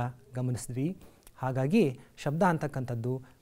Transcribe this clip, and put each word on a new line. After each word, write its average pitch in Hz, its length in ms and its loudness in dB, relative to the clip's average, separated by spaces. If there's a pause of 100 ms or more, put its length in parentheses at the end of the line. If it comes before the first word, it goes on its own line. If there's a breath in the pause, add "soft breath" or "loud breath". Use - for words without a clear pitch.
(360)
ಗಮನಿಸಿದ್ವಿ. 127 640 -2 (380 soft breath)
ಹಾಗಾಗಿ 131 640 2 (180 soft breath)
ಶಬ್ದ 151 260 0
ಅಂತಕ್ಕಂಥದ್ದು 131 800 0 (200 soft breath)